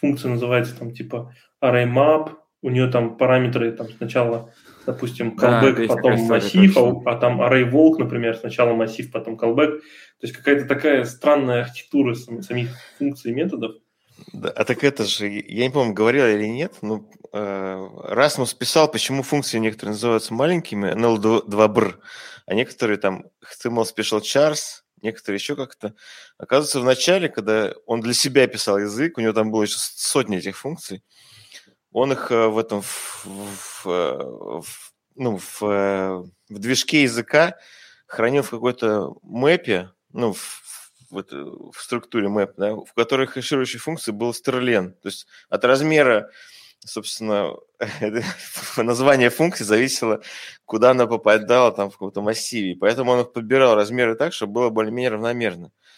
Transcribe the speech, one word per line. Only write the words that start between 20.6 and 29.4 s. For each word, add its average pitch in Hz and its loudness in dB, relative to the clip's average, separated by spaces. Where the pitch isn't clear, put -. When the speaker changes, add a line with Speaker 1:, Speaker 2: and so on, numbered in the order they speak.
Speaker 3:
N 113 -2
L 113 4
два 107 4
бр, 104 0
а - -4
некоторые 107 -2
там 95 -2
H - -20
T 123 -2
M 117 -4
L 113 2
Special 110 -4
Chars, 151 -2
некоторые 107 -6
еще 147 -8
как-то. 123 -10
Оказывается, 143 0
в 123 -2
начале, 160 2
когда 107 -2
он 117 -2
для 117 -2
себя 135 4
писал 110 0
язык, 107 -4
у - -2
него 113 0
там 110 0